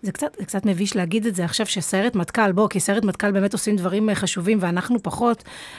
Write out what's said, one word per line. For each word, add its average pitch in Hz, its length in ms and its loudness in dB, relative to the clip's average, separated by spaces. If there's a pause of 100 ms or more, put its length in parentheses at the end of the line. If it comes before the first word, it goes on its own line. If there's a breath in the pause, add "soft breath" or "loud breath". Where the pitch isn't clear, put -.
זה 196 100 -4
קצת, - 280 -4
זה 190 60 -6
קצת 196 200 -4
מביש 196 300 0
להגיד 196 300 0
את 220 100 0
זה 175 100 0
עכשיו, - 200 -2
שסיירת 202 500 0
מטכ"ל, 202 360 2
בוא, 196 160 4
כי 185 120 0
סיירת 202 260 2
מטכ"ל 202 260 0
באמת 196 220 2
עושים 214 220 0
דברים, 196 340 0
אה, 202 60 2
חשובים, 196 460 0
ואנחנו 180 420 0
פחות, 226 400 0 (360 loud breath)